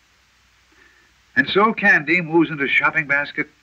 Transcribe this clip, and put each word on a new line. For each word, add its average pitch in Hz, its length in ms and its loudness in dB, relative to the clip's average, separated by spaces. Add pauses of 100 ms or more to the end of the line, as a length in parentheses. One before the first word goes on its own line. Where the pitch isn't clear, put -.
(1400)
And 139 140 0
so 208 240 2
candy 175 480 0
moves 160 280 2
into 139 180 -4
shopping 151 400 0
basket 143 420 -4 (140)